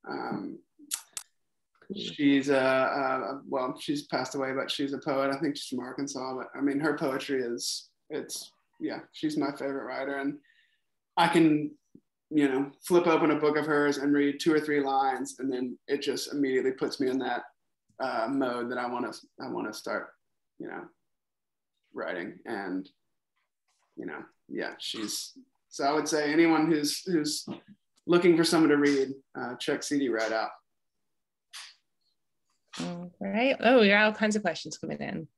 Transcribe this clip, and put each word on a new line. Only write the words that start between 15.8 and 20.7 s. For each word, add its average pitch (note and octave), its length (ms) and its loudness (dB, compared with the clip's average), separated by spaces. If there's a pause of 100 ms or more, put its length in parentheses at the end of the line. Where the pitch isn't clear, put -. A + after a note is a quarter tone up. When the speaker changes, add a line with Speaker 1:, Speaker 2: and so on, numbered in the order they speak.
Speaker 1:
it C#3+ 120 0
just - 320 -4
immediately C3 380 2
puts - 300 -2
me B2+ 100 2
in C3 80 0
that, B2 240 -2 (560)
uh, B2 320 -2
mode B2 400 -2
that B2+ 80 -4
I D3+ 80 -4
wanna, B2 240 -4 (320)
I B2+ 60 -10
wanna A#2 260 -6
start, - 360 -8 (500)
you - 80 -10
know, F2 160 -10 (1080)